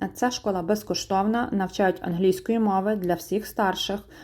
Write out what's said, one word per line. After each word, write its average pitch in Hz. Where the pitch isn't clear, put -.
Ця 247
школа 196
безкоштовна, 208
навчають 190
англійської 185
мови 208
для 175
всіх 190
старших, 196